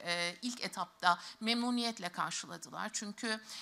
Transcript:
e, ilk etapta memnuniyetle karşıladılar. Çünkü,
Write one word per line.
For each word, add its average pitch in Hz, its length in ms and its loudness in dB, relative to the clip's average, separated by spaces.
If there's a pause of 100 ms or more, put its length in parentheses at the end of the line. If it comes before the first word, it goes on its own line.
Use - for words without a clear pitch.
e, 175 380 2
ilk - 200 -4
etapta 180 580 4 (200)
memnuniyetle 233 680 2
karşıladılar. 175 840 -4
Çünkü, 220 460 -4 (220)